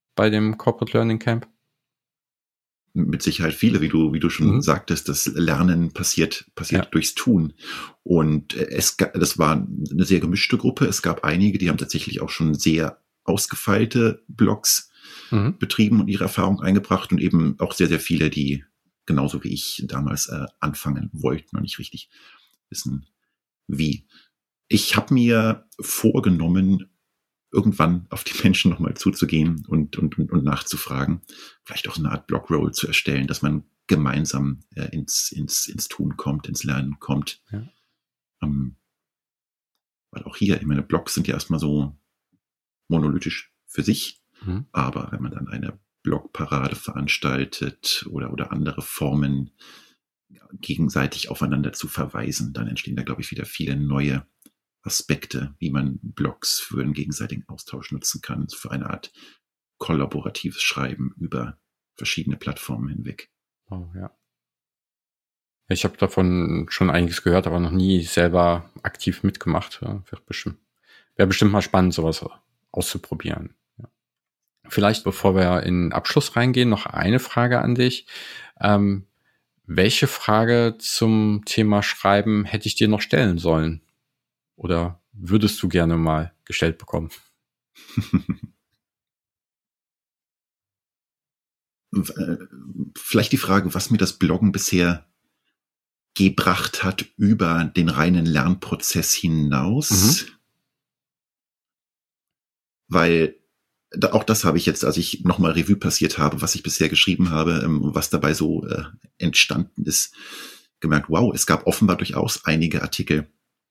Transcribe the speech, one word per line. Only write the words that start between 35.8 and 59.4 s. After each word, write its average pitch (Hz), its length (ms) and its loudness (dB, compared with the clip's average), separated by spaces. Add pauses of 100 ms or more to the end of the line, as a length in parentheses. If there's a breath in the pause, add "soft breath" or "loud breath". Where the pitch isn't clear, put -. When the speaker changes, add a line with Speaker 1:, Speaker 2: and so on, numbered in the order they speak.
Speaker 2:
Tun - 300 -4
kommt, 71 320 -4
ins - 160 -8
Lernen 69 340 -4
kommt. - 440 -4 (100)
Speaker 1:
Ja. 104 120 -8 (800 loud breath)
Speaker 2:
Ähm, 69 340 -4 (1300)
weil - 140 -14
auch - 120 -16
hier, 95 240 0
ich 76 60 -6
meine, 71 160 0
Blogs - 320 -2
sind - 140 -2
ja 60 60 -2
erstmal 78 260 -4
so 73 360 -2 (920)
monolithisch 78 640 -2 (140)
für - 180 -6
sich, - 360 -2 (240)
Speaker 1:
Mhm. 101 280 -6
Speaker 2:
aber - 400 -6
wenn - 100 -8
man 62 100 -8
dann - 160 -10
eine - 300 -10 (280)
Blogparade 71 680 -4
veranstaltet - 1300 -4
oder, 64 240 -8
oder 67 200 -8
andere 73 280 -4
Formen, 69 680 -2 (1040 loud breath)
gegenseitig 76 800 -4
aufeinander - 420 -4
zu - 160 -10
verweisen. - 640 -6
Dann 58 160 -8
entstehen - 260 -8
da, - 80 -6
glaub - 160 -8
ich, - 140 -10
wieder - 120 -8
viele 71 320 -6
neue 69 480 -2 (580)
Aspekte, - 760 -6
wie 80 120 -4
man 67 300 -2
Blogs - 600 -4
für - 240 -8
den 71 80 -2
gegenseitigen 71 560 -6
Austausch - 420 -14
nutzen - 300 -6
kann, 71 280 -6
für - 220 -14
eine 65 180 -6
Art - 240 -12 (640 soft breath)